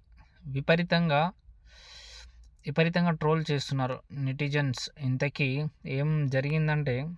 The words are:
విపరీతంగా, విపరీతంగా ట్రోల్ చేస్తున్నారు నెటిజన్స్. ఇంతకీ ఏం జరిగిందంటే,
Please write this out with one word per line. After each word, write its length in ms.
విపరీతంగా, 800
విపరీతంగా 440
ట్రోల్ 400
చేస్తున్నారు 460
నెటిజన్స్. 640
ఇంతకీ 480
ఏం 240
జరిగిందంటే, 720